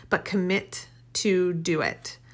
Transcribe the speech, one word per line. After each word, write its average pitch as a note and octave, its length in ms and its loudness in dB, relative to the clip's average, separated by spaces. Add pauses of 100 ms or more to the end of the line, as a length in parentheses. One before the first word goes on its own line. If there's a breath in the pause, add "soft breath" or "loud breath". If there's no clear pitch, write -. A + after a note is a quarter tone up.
but - 140 2
commit F#3+ 640 -2 (260)
to F3+ 400 2
do E3 280 0
it, - 380 -4 (140 soft breath)